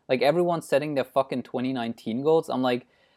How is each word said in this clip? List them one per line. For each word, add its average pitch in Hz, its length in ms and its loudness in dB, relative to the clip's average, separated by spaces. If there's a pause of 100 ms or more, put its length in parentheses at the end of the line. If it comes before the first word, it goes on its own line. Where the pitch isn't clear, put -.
Like, 127 140 2
everyone's 165 440 2
setting 151 280 0
their 131 100 0
fucking 135 400 -2
twenty 127 280 -4
nineteen 117 520 -6
goals. 160 240 2
I'm 127 120 -4
like, 123 260 -2 (300)